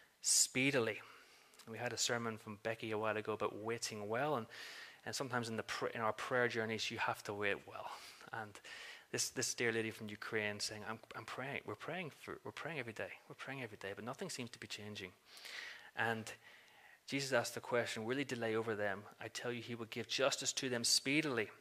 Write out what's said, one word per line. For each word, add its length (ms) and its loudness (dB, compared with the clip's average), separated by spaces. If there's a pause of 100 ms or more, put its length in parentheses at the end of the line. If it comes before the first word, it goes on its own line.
(200)
speedily." 800 6 (640)
And 80 -10
we 60 -8
had 140 -2
a 60 -6
sermon 400 2
from 240 -8
Becky 280 -2
a 80 2
while 180 4
ago 180 0
about 220 0
waiting 520 -2
well, 280 2
and, 100 0 (600)
and 80 -4
sometimes 340 0
in 80 -2
the 60 0
pr-, 260 0
in 120 -2
our 120 4
prayer 360 4
journeys, 420 0
you 80 -4
have 260 0
to 100 -2
wait 220 4 (120)
well. 220 -8 (420)
And 260 -6 (520)
this, 200 0
this 240 0
dear 180 4
lady 180 2
from 180 -8
Ukraine 520 0
saying, 280 -4
"I'm, 100 -4 (160)
I'm 100 -8
praying, 400 -4
we're 100 -4
praying 460 -6
for, 240 -6
we're 80 -8
praying 260 -6
every 140 -4
day, 180 -4 (180)
we're 80 -14
praying 260 -8
every 160 -8
day, 160 -6
but 100 -10
nothing 240 -6
seems 220 -6
to 80 -14
be 80 -10
changing." 460 -8 (840)
And 340 0 (760)
Jesus 260 0
asked 220 6
the 60 -2
question, 440 2
"Will 140 2
he 60 2
delay 320 2
over 180 2
them? 300 0 (160)
I 80 -6
tell 240 -4
you, 100 -4
he 140 -4
will 100 -6
give 220 -4
justice 460 4
to 140 0
them 160 0
speedily." 640 4 (120)